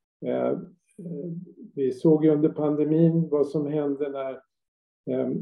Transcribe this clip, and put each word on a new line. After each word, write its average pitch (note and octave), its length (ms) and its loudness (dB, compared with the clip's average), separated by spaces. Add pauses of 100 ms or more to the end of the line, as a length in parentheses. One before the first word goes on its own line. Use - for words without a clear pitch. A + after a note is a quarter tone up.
(260)
Eh, B2 220 -2
eh, C3+ 100 -2 (1160)
vi C3 160 -2
såg D#3 340 4
ju D#3 60 6
under D3+ 180 2
pandemin D3+ 800 2
vad C#3+ 180 2
som D3 200 -4
hände C#3+ 420 -4
när, C3+ 220 -8 (800)
eh, B2+ 180 -2 (120)